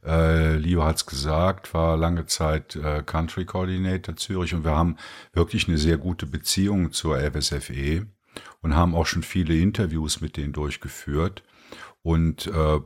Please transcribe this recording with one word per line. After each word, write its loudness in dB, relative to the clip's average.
äh, 4
Leo 2
hat's 0
gesagt, 0
war 2
lange 0
Zeit, -2
äh, -2
Country -4
Coordinator -2
Zürich -4
und -2
wir 2
haben 2
wirklich 0
eine 2
sehr 4
gute -4
Beziehung 0
zur -2
F -2
S -2
F -6
E -2
und 0
haben 4
auch 2
schon -2
viele 0
Interviews 0
mit -8
denen -4
durchgeführt. -4
Und, 2
äh, 2